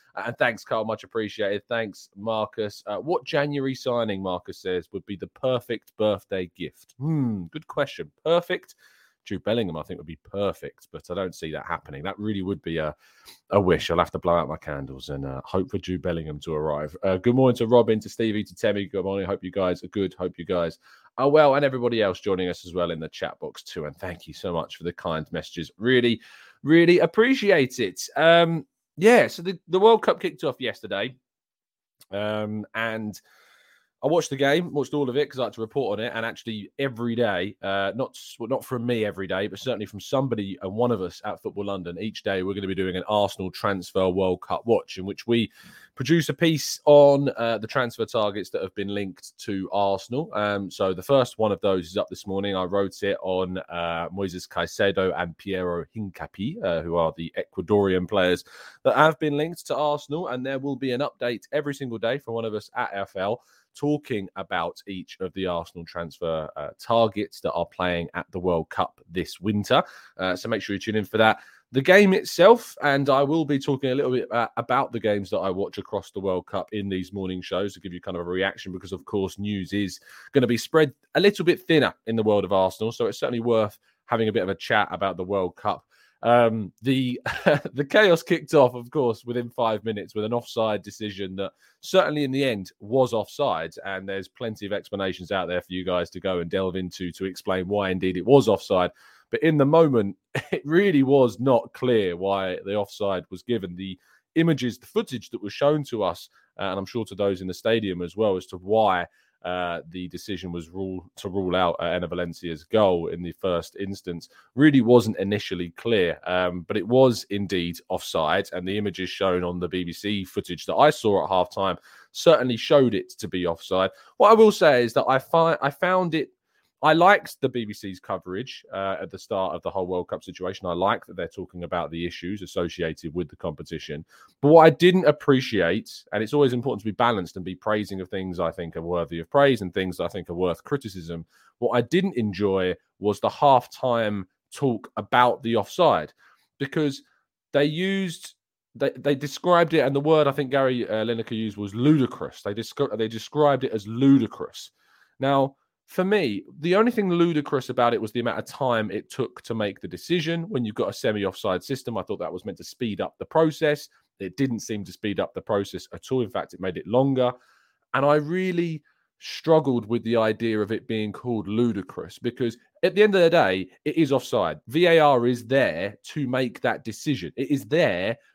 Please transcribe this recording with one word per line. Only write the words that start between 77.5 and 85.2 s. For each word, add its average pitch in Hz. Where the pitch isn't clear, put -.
to -
give 92
you 87
kind 92
of 87
a 87
reaction, 95
because, 90
of 92
course, 95
news 101
is 101
gonna 127
be 117
spread 156
a 151
little 202
bit 165
thinner 151
in 113
the 113
world 104
of 92
Arsenal, 95
so 117
it's 104
certainly 123
worth 110
having 113
a 104
bit 104
of 95
a 98
chat 107
about 92
the 92